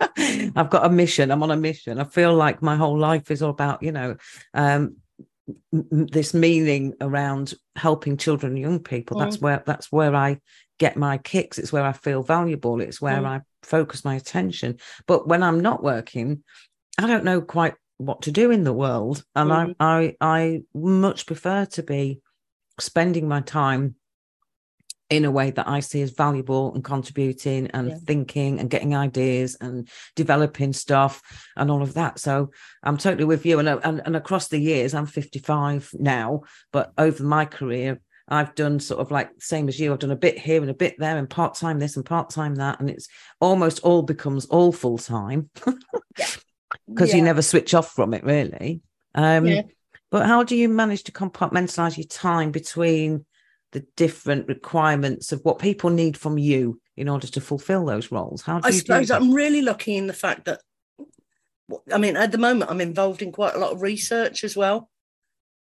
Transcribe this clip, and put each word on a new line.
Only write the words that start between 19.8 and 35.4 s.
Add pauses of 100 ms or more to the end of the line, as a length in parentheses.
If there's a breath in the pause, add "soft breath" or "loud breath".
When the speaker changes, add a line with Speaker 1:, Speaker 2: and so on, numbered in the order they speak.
Speaker 1:
I,
I (120)
much
prefer
to
be (580)
spending
my
time (1120)
in
a
way
that
I
see
as
valuable
and
contributing
and
Speaker 2:
Yeah. (100)
Speaker 1:
thinking
and
getting
ideas
and (260 loud breath)
developing
stuff (360 loud breath)
and
all
of
that.
So (320 loud breath)
I'm
totally
with
you.
And,
and,
and
across
the
years,
I'm
fifty-five